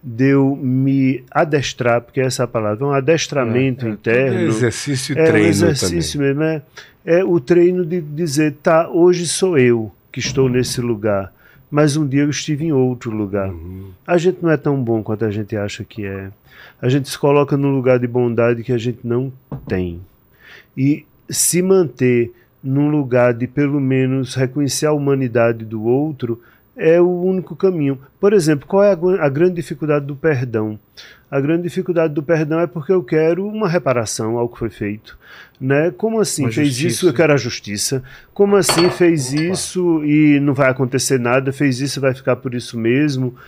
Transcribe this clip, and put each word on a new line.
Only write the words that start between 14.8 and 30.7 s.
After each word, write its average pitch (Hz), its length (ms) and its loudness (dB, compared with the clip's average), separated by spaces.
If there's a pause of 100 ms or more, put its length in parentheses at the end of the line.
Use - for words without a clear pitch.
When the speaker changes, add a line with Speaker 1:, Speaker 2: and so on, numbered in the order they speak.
Speaker 1:
bom 113 220 0
quanto 110 220 -4
a 107 60 -2
gente 104 260 -6
acha 101 260 -6
que 104 220 -12
é. 98 240 -10 (520)
A 117 80 -2
gente 131 200 0
se - 80 -10
coloca 143 400 2
num 139 180 0
lugar 127 240 4
de 120 80 -2
bondade 120 560 0
que 127 100 -4
a 123 40 0
gente 117 260 -4
não 127 300 -4 (340)
tem. 90 320 -4 (800)
E 143 280 0 (240)
se - 320 0
manter 127 680 2 (320)
num 139 260 0
lugar 127 440 2
de, 117 140 -4
pelo 143 320 -2
menos, 131 560 0
reconhecer 135 500 -2
a 151 80 2
humanidade 120 720 0
do 110 180 -8
outro 127 560 -2 (360)
é 170 260 4
o 175 220 2
único 185 320 -2
caminho. 147 420 0 (220)
Por 202 140 4
exemplo, 156 340 2
qual 196 160 4
é 202 80 6
a 190 40 2
gr-, 180 240 0
a 156 100 2
grande 170 260 0
dificuldade 151 500 -4
do 143 100 -10
perdão? 117 640 -2 (500)